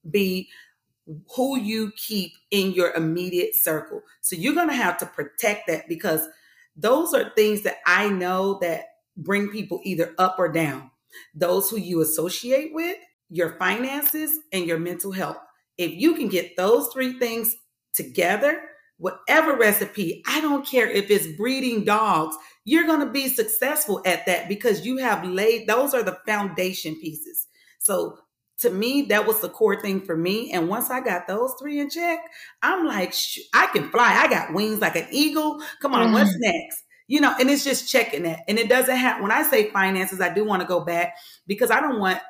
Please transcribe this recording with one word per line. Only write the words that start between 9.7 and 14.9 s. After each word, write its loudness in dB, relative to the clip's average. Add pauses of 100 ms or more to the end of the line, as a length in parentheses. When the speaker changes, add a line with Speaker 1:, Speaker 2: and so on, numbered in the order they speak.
Speaker 1:
either -2
up 2
or 2
down. -2 (440)
Those 0
who -4
you -2
associate -2
with, -4 (320)
your -2
finances, -2 (140)
and -2
your -2
mental -6